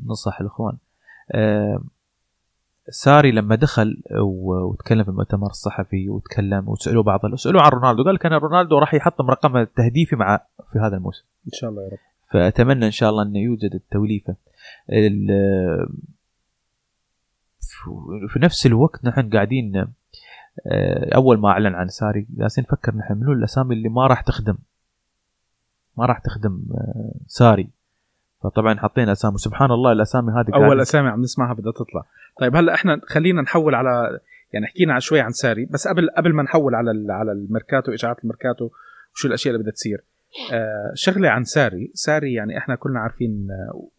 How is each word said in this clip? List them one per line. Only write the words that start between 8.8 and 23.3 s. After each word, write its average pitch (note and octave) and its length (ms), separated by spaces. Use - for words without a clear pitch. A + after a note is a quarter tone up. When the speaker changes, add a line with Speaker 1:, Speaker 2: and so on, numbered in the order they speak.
Speaker 1:
يحطم C#3+ 360
رقم C3 280
التهديفي A#2+ 580
مع، G2+ 240
في A2 60
هذا G#2 180
الموسم. F2+ 280
Speaker 2:
إن - 60
شاء - 180
الله G#2 140
يا F#2+ 60
رب. G2 80
Speaker 1:
فأتمنى A#2 540
إن G#2+ 60
شاء A2 180
الله G#2+ 140
أنه G2+ 160
يوجد G#2+ 340
التوليفة. G2+ 640
ال-، G2 960
في - 100
نفس D#3+ 260
الوقت A#2 400
نحن A#2+ 240
قاعدين، G#2+ 480
آه، - 1400
أول B2+ 240
ما G#2 100
أعلن G2 260
عن F2+ 120
ساري، G#2 420
جالسين A2 340
نفكر A#2+ 320
نحن G#2+ 180
منو A#2+ 180